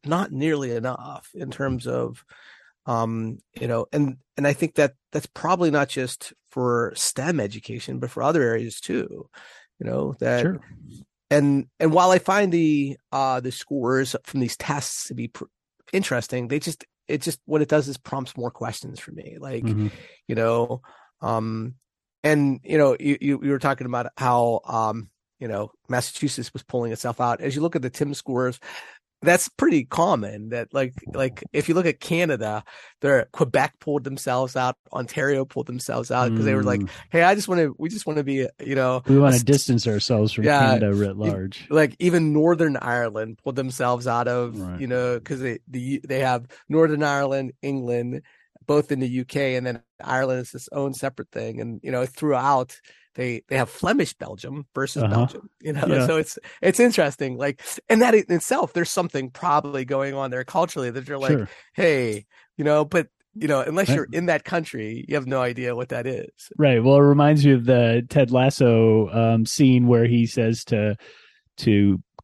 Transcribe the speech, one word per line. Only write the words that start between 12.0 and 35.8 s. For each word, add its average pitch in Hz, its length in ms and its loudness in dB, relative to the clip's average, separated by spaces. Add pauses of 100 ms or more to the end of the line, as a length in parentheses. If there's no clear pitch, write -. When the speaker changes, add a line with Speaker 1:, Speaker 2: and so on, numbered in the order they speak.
Speaker 1:
I 185 80 6
find 190 340 0
the, 151 460 0 (140)
uh, 131 280 -2
the 127 120 -6
scores 131 720 -2
from - 160 -4
these 123 180 -2
tests - 520 -6
to - 40 -12
be 120 140 -8
pr-, - 160 -16 (500)
interesting, 123 540 -2
they 139 100 -2
just, - 280 -10 (220)
it 147 140 -4
just, - 240 -6
what 151 160 0
it 147 60 -2
does 147 220 2
is 135 80 -10
prompts - 400 -10
more 120 140 -8
questions 123 480 -12
for - 120 -20
me. - 260 -18
Like, 131 260 -10
Speaker 2:
Mm-hmm. 107 240 -2 (400)
Speaker 1:
you 120 80 -4
know, 117 460 0 (380)
um, 113 560 -4 (480)
and, 143 400 2
you 156 140 0
know, 139 220 4
you, 143 200 -2
you, 143 240 -2
you 139 80 0
were 139 80 0
talking 135 260 -4
about 123 220 -6 (100)
how, 120 480 2
um, 110 440 -4 (300)
you 127 80 -12
know, 107 240 -8 (180)
Massachusetts 127 640 -6
was 131 100 -14
pulling 117 300 -6
itself 113 260 -8
out. 120 220 -2
As 131 140 -6
you 147 60 -4
look 165 140 -2
at 151 60 -4
the 127 80 -6
tim 143 240 -6
scores, 127 460 -4 (640)
that's 170 260 4
pretty 175 360 2
common 107 640 -2
that, 120 240 -8
like, 131 200 -2 (200)
like, 131 300 -4 (100)
if 143 160 0
you 165 60 2
look 180 100 2
at 151 140 -2
Canada, 120 640 -2 (380)
there, 135 300 4
Quebec 143 480 0
pulled 143 240 -4
themselves 131 520 -4
out, 127 220 -2 (140)
Ontario 135 540 -2
pulled 127 220 -8
themselves 120 420 -8